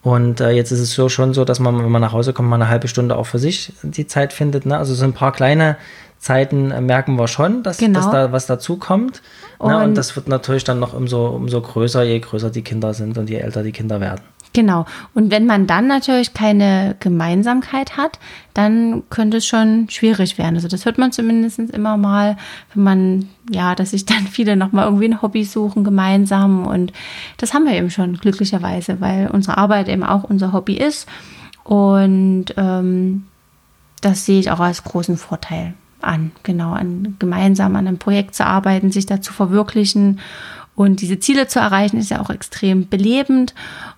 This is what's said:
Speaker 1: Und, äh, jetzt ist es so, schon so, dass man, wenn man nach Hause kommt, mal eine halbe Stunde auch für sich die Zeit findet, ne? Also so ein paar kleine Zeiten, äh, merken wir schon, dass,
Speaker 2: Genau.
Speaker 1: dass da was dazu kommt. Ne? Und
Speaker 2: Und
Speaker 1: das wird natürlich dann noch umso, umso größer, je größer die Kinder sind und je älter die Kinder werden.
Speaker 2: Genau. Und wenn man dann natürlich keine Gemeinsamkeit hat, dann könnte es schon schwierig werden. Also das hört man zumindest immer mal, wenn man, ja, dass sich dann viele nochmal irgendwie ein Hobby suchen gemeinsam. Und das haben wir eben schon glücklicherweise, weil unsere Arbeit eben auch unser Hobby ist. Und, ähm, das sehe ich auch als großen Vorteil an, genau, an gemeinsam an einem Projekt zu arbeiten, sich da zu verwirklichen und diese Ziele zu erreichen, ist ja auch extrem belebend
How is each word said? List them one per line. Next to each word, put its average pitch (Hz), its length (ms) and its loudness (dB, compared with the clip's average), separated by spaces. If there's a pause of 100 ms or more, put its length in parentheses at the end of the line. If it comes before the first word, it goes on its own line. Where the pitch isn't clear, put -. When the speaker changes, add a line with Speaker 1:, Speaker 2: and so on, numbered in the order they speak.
Speaker 1:
Und, 120 400 2
äh, 120 100 2
jetzt 120 200 2
ist 123 100 0
es 120 120 -4
so, 131 140 2
schon 131 260 0
so, 131 120 2
dass 123 160 0
man, 120 200 2
wenn 117 100 0
man 117 100 4
nach 110 100 0
Hause 120 220 0
kommt, 123 160 0
mal 120 80 2
eine 110 100 2
halbe 120 220 0
Stunde 123 280 0
auch 117 80 -4
für 120 140 -4
sich 156 320 -4 (120)
die 147 240 -6
Zeit 139 260 -2
findet, 139 320 -2
ne? 143 120 0
Also 135 160 -2
so 123 120 0
ein 131 80 2
paar 135 180 0
kleine 147 460 2 (420)
Zeiten, 135 520 0
äh, 127 100 -4
merken 127 360 0
wir 117 120 2
schon, 214 340 0
dass, 190 140 -6
Speaker 2:
Genau. 202 240 4
Speaker 1:
dass 196 100 2
da 135 220 2
was 127 120 -2
dazu 135 320 -4
kommt. 214 440 -2 (400)
Ne? 214 160 2
Und 214 60 2
Speaker 2:
Und - 120 2
Speaker 1:
das - 220 -2
wird 135 100 -8
natürlich 131 380 -2
dann 123 140 0
noch 120 140 -4
umso, 123 340 -2
umso 123 340 -2
größer, 120 420 0
je 117 160 0
größer 110 300 -6
die 117 140 -6
Kinder 110 300 -4
sind 110 240 -6
und 110 120 -4
je 110 80 -6
älter 107 260 -6
die 107 100 -6
Kinder 110 280 -4
werden. 95 200 -6 (320)
Speaker 2:
Genau. 190 320 2 (300)
Und 208 160 2
wenn 220 160 4
man 196 200 4
dann 196 200 2
natürlich 262 480 0
keine 202 640 2
Gemeinsamkeit 208 1000 0
hat, 294 220 -4 (340)
dann 214 560 2
könnte 220 280 0
es 226 100 -4
schon 220 420 2
schwierig 196 480 0
werden. 165 180 0
Also 170 120 -2
das 180 180 -6
hört - 140 0
man 254 120 2
zumindest 226 480 0
immer 214 380 -2
mal, 202 400 2 (360)
wenn 202 100 2
man, 190 460 2 (200)
ja, 180 260 -2
dass 190 160 -2
sich 196 140 -4
dann 208 260 0
viele 214 240 0
nochmal 190 300 2
irgendwie 208 240 2
ein 220 140 0
Hobby 214 200 -2
suchen 208 400 -2
gemeinsam. 196 840 2
Und 180 260 -2 (440)
das - 160 -6
haben 302 120 4
wir 254 80 2
eben 175 160 0
schon 180 280 -2
glücklicherweise, 185 840 -2
weil 190 320 0
unsere 196 240 0
Arbeit 202 320 2
eben 185 140 -2
auch 196 200 0
unser 190 300 0
Hobby 190 240 -2
ist. 294 300 -2 (560)
Und, 190 840 4 (100)
ähm, 185 680 0 (760)
das 196 240 0
sehe 196 140 4
ich 190 120 0
auch 170 80 -2
als 175 240 -2
großen 175 340 -4
Vorteil 165 560 -10 (280)
an, 160 300 -4 (120)
genau, 170 300 -2
an 190 440 -6
gemeinsam 190 600 2
an 190 100 0
einem 185 100 -2
Projekt 202 380 -2
zu - 100 0
arbeiten, 190 460 2
sich 196 140 0
da 196 160 -2
zu - 100 -12
verwirklichen 202 880 2 (560)
und 196 240 4
diese 190 200 -4
Ziele 269 280 0
zu 247 120 -2
erreichen, 208 380 2
ist 214 120 -4
ja - 100 -4
auch - 100 -6
extrem 190 600 -2
belebend 254 640 2 (440)